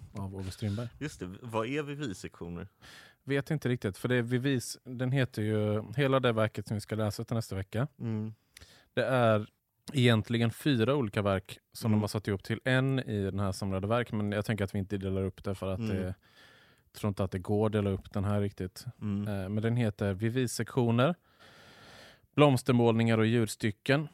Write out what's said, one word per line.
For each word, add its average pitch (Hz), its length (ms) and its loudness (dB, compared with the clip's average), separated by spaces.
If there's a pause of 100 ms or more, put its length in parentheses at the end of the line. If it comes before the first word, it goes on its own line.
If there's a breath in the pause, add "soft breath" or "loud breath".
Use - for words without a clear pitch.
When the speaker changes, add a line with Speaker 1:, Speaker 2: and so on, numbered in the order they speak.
(180)
Speaker 1:
av 98 180 -8
Ove 95 140 -8
Strindberg. 110 380 -4 (100)
Speaker 2:
Just 147 220 -10
det. 92 220 -8
Vad 113 240 -2
är 147 160 -4
bevissektioner? 95 840 -8 (600 loud breath)
Speaker 1:
Vet 139 220 -4
inte 147 180 -2
riktigt, 113 300 -2
för - 100 -4
det 123 80 2
är 123 60 2
bevis-, 123 600 -2
den 127 280 -4
heter 127 300 0
ju, 107 400 0 (140)
hela 135 240 4
det 127 120 2
verket 107 360 0
som 113 60 -2
vi 104 60 -2
ska - 140 -8
läsa 107 300 -2
till - 120 -6
nästa 107 200 -4
vecka. 107 320 -4 (120)
Speaker 2:
Mm. 110 340 -4 (600 loud breath)
Speaker 1:
Det 123 100 0
är 113 440 4 (440)
egentligen 117 580 4
fyra 127 440 2
olika 110 280 0
verk 98 360 0 (140)
som 117 180 -2
Speaker 2:
Mm. 107 80 4
Speaker 1:
de 107 40 2
har 104 60 -2
satt - 200 -4
ihop 98 160 -2
till 113 200 -4
en 131 340 2
i 104 260 -4
den 95 140 -2
här 98 140 0
samlade 95 340 -4
verk, 117 260 0
men 104 200 -2
jag 104 120 -2
tänker 101 200 0
att - 100 -6
vi 104 40 0
inte 98 200 -4
delar 95 240 -2
upp - 220 -6
det 98 100 -4
för 92 180 -8
att 92 60 -4
Speaker 2:
Mm. 110 180 -2
Speaker 1:
det, 92 180 -4 (800 soft breath)
tror - 160 -4
inte 98 160 -2
att 92 60 -2
det 95 80 -4
går 104 280 0
att 104 60 0
dela 101 180 2
upp - 220 -6
den 98 120 -2
här 104 160 0
riktigt. 98 440 -6 (160)
Speaker 2:
Mm. 104 280 -4
Speaker 1:
Eh, 98 200 -4
men 107 140 -2
den 117 140 0
heter 107 380 0
Bevissektioner, 120 1000 0 (1200 loud breath)
Blomstermålningar 117 840 6
och 110 80 4
djurstycken, 120 880 0